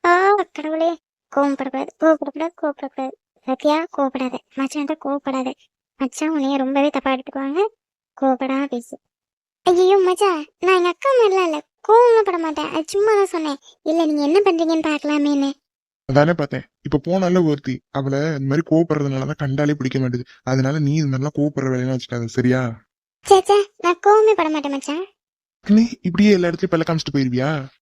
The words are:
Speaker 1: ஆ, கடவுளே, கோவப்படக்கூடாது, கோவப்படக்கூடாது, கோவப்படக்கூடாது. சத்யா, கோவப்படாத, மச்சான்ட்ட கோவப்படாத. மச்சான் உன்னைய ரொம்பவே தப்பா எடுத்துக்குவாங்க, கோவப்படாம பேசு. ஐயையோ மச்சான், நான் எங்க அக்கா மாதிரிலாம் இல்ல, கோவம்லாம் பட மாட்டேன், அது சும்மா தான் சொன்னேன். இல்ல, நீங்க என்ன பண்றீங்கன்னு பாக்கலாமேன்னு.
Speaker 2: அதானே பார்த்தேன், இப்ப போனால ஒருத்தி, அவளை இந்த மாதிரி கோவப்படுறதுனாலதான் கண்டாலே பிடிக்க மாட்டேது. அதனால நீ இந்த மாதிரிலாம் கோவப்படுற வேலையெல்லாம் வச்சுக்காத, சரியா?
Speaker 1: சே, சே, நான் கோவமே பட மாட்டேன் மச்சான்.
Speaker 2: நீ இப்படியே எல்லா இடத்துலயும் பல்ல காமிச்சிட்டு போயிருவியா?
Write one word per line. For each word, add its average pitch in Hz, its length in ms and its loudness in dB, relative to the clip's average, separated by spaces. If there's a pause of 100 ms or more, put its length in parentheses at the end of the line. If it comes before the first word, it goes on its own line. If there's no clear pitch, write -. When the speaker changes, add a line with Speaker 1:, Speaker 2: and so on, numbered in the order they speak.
Speaker 1:
ஆ, 349 100 4 (400)
கடவுளே, 320 360 -2 (420)
கோவப்படக்கூடாது, 269 680 -4
கோவப்படக்கூடாது, 311 560 0
கோவப்படக்கூடாது. 269 600 -8 (320)
சத்யா, 294 300 0 (140)
கோவப்படாத, 262 480 -4 (180)
மச்சான்ட்ட 285 420 -4
கோவப்படாத. 269 540 -4 (460)
மச்சான் 311 360 -4
உன்னைய 277 280 0
ரொம்பவே 277 280 0
தப்பா 262 220 -2
எடுத்துக்குவாங்க, 277 480 -6 (560)
கோவப்படாம 269 500 -2
பேசு. - 280 -10 (680)
ஐயையோ 370 360 6
மச்சான், 359 420 2 (160)
நான் 370 200 2
எங்க 349 160 2
அக்கா - 180 -2
மாதிரிலாம் 381 360 4
இல்ல, 302 120 -4 (220)
கோவம்லாம் 453 460 6
பட 349 100 -2
மாட்டேன், 311 340 -4
அது 320 160 -4
சும்மா 427 240 2
தான் 392 200 2
சொன்னேன். 311 280 -4 (240)
இல்ல, 330 200 0
நீங்க 294 180 0
என்ன 320 160 2
பண்றீங்கன்னு 330 500 0
பாக்கலாமேன்னு. 294 640 0 (580)
Speaker 2:
அதானே 147 240 2
பார்த்தேன், 139 300 -6 (200)
இப்ப 143 160 -2
போனால 180 440 0
ஒருத்தி, 143 300 -2 (200)
அவளை 135 260 -2 (100)
இந்த 139 200 -4
மாதிரி 151 160 0
கோவப்படுறதுனாலதான் 147 760 -2
கண்டாலே 147 340 -2
பிடிக்க 131 240 -4
மாட்டேது. 123 240 -4 (200)
அதனால 131 360 -2
நீ 143 140 0
இந்த 156 160 0
மாதிரிலாம் 131 260 -4
கோவப்படுற 143 340 -2
வேலையெல்லாம் 127 280 -2
வச்சுக்காத, 120 340 -8
சரியா? 127 300 0 (640)
Speaker 1:
சே, 392 100 6 (120)
சே, 403 100 4 (240)
நான் 349 220 0
கோவமே 427 320 4
பட 320 140 -2
மாட்டேன் 285 260 -4
மச்சான். 294 280 -6 (640)
Speaker 2:
நீ 214 180 6 (200)
இப்படியே 202 300 4
எல்லா 175 160 2
இடத்துலயும் 170 240 -2
பல்ல 160 140 0
காமிச்சிட்டு 156 280 -4
போயிருவியா? 131 340 0 (320)